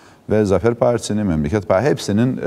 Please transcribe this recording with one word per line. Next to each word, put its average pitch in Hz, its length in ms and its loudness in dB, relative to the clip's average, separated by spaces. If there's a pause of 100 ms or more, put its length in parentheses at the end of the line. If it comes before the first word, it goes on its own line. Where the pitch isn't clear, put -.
(300)
Ve 107 160 2
Zafer 98 280 2
Partisi'nin, 113 520 -2
Memleket 82 420 -2
Partisi, 104 240 2
hepsinin, 120 560 0